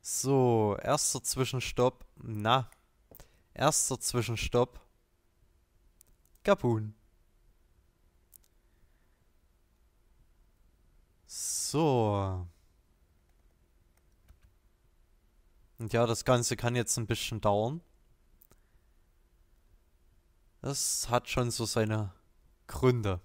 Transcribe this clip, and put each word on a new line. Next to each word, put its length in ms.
So, 760
erster 400
Zwischenstopp. 840
Na, 560
erster 460
Zwischenstopp. 800
Gabun. 520
So. 1200
Und 160
ja, 140
das 180
Ganze 300
kann 200
jetzt 220
ein 100
bisschen 340
dauern. 400
Das 480
hat 200
schon 220
so 140
seine 460
Gründe. 580